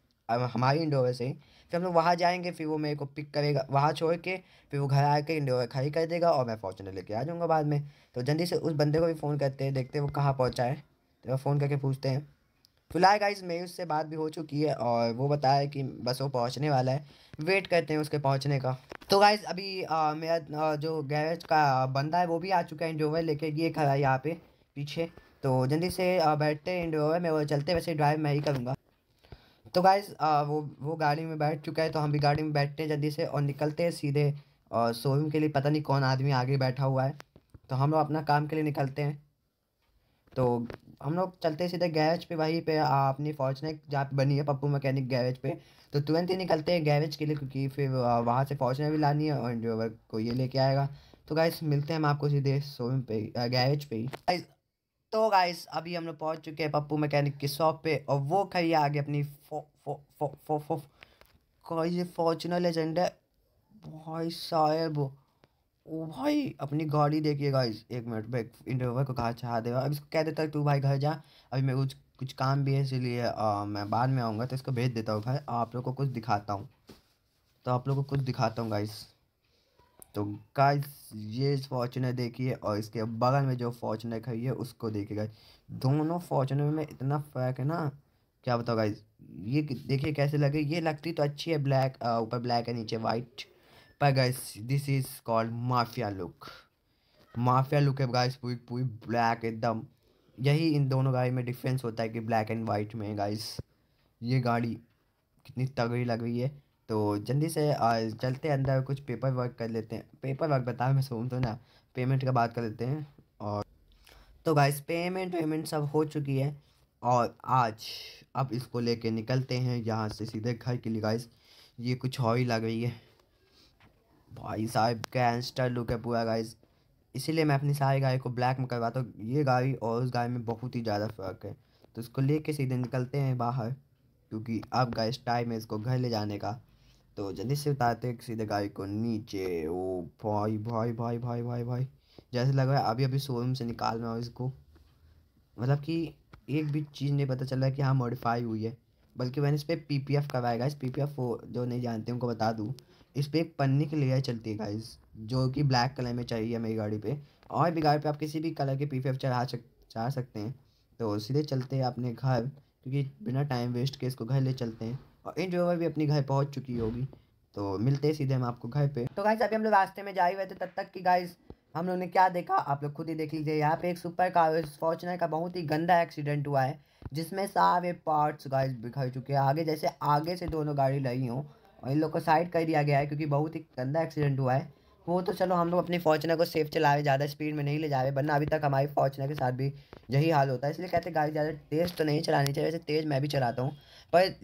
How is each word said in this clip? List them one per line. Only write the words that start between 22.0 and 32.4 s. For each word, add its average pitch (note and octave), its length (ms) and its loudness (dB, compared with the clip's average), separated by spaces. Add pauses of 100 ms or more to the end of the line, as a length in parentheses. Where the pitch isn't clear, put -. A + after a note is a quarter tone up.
है F3+ 80 4
वो E3 120 0
भी F#3+ 120 -4
आ F3 120 4
चुका E3 240 -6
है E3 60 -2
Range D3+ 140 0
Rover D#3+ 160 0
लेके, D#3+ 300 -2
ये D#3+ 180 0
खड़ा D#3 200 2
है C#3 100 2
यहाँ C3 240 4
पे E3 120 -4 (400)
पीछे। D3 320 -4 (340)
तो C3 240 2
जल्दी E3 240 2
से, F3+ 280 2
आ, D#3 160 4
बैठते D3+ 360 0
हैं F3 160 -2
Range D#3+ 140 0
Rover D#3+ 220 2
में E3+ 80 0
और D#3 140 2
चलते D3 280 0
हैं, E3+ 40 2
वैसे E3 180 -2
ड्राइव D3+ 260 4
मैं D3 120 0
ही C#3+ 80 2
करूँगा। C3+ 340 -2 (1000)
तो F3+ 80 4
गाइस, F#3+ 320 6
आ, D3+ 280 4
वो, D3+ 180 0 (200)
वो D#3 160 -4
गाड़ी D#3 280 2
में D#3+ 140 -6
बैठ D3+ 220 0
चुका D#3+ 220 -2
है, D#3+ 80 2
तो D#3+ 80 -2
हम D3 140 2
भी D3 60 2
गाड़ी D3 240 4